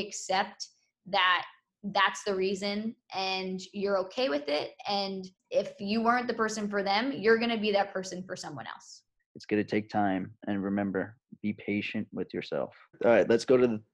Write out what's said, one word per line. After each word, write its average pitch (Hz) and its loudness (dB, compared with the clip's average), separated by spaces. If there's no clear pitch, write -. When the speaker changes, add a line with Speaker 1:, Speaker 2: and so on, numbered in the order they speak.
Speaker 1:
accept - -4
that 185 4
that's 202 2
the 202 0
reason, 202 -2
and 190 -4
you're 196 0
okay 247 -2
with 285 -2
it. 285 -2
And 196 -4
if 196 0
you 208 0
weren't 240 0
the 240 0
person 214 -2
for 202 0
them, 208 0
you're 226 4
gonna 233 0
be 208 0
that 196 2
person 185 -6
for 185 -10
someone 151 -10
else. - -16
Speaker 2:
It's - -18
gonna 104 2
take 107 -2
time. 101 0
And 101 0
remember, 98 -2
be 104 -2
patient 104 -4
with 92 -6
yourself. 76 -4
All 117 8
right, 107 6
let's 113 4
go 127 8
to 123 6
the, 110 0